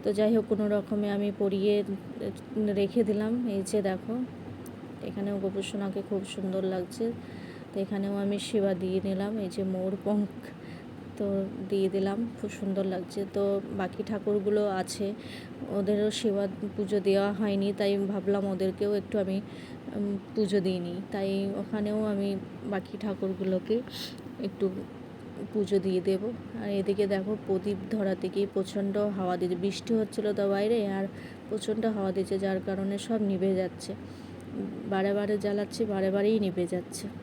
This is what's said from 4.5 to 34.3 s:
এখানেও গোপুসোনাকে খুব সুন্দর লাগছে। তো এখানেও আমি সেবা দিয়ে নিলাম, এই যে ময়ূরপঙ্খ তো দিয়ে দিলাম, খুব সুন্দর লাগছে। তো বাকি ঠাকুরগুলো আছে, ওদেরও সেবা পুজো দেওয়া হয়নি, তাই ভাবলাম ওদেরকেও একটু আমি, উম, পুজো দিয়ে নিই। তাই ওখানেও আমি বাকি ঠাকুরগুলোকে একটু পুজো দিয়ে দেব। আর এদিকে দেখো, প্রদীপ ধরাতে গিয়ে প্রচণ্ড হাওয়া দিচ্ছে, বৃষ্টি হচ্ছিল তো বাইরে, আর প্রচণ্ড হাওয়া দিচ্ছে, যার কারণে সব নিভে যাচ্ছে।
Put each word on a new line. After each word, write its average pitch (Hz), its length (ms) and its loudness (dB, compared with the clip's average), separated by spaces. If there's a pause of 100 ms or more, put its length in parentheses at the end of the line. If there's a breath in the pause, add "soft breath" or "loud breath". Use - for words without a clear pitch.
এখানেও 202 340 -2
গোপুসোনাকে 196 680 -2
খুব 196 160 0
সুন্দর 190 380 -2
লাগছে। 185 420 -2 (640 loud breath)
তো - 180 -4
এখানেও 196 300 -2
আমি 202 240 0
সেবা 196 340 2
দিয়ে 185 340 0
নিলাম, 196 300 0
এই 196 120 -2
যে 196 140 -4 (100)
ময়ূরপঙ্খ 196 560 2 (880 loud breath)
তো 208 100 -2 (440)
দিয়ে 196 200 4
দিলাম, 196 280 2 (180)
খুব 208 160 -4
সুন্দর 196 340 0
লাগছে। 185 360 -2 (120)
তো 202 100 2 (340)
বাকি 190 260 -2
ঠাকুরগুলো 208 600 2 (180)
আছে, 185 240 -2 (720 loud breath)
ওদেরও 208 340 4
সেবা 202 320 2 (320)
পুজো 208 240 2
দেওয়া 196 340 4
হয়নি, 196 340 2 (100)
তাই 202 140 4 (220)
ভাবলাম 196 320 2
ওদেরকেও 190 480 2
একটু 196 300 0
আমি, 190 140 0 (580 loud breath)
উম, 202 180 0 (220)
পুজো 208 240 4
দিয়ে 185 200 2
নিই। 175 180 -4 (140)
তাই 196 180 0 (320)
ওখানেও 208 440 0
আমি 202 240 2 (420)
বাকি 190 260 -4
ঠাকুরগুলোকে 190 800 0 (680 loud breath)
একটু 196 220 0 (840)
পুজো 202 300 2
দিয়ে 185 220 2
দেব। 190 200 2 (400)
আর 208 80 -4
এদিকে 202 380 2
দেখো, 190 240 0 (120)
প্রদীপ 190 360 0 (120)
ধরাতে 190 380 0
গিয়ে 196 240 0
প্রচণ্ড 196 420 0 (200)
হাওয়া 185 220 0
দিচ্ছে, 180 240 0
বৃষ্টি 196 320 0
হচ্ছিল 214 400 2
তো 202 160 2
বাইরে, 208 280 4 (100)
আর 196 180 0 (420 loud breath)
প্রচণ্ড 214 380 -2
হাওয়া 202 260 2
দিচ্ছে, 190 280 0
যার 190 260 2
কারণে 196 320 -2
সব 220 240 0
নিভে 196 340 2
যাচ্ছে। 185 360 -2 (1000 loud breath)